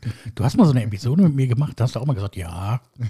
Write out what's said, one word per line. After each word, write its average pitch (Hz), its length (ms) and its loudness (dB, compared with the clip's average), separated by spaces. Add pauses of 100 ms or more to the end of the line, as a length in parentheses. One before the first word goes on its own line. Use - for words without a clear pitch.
(360)
Du - 80 -4
hast 135 140 0
mal 226 80 8
so 151 60 4
eine 123 120 2
Episode 123 400 0
mit 151 120 4
mir 135 120 0
gemacht, 127 320 -2
da 117 60 2
hast - 100 -2
du 110 40 -4
auch 127 60 -6
mal 147 80 0
gesagt, 98 220 -6
"Ja, 92 460 -6 (280)